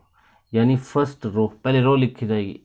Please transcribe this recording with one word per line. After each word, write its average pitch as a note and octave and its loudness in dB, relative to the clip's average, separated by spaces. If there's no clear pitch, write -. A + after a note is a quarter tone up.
यानी A#2+ 4
फर्स्ट C#3 -4
रो, G#2+ 0
पहले C3 2
रो C3+ 4
लिखी B2+ -2
जाएगी G#2 -4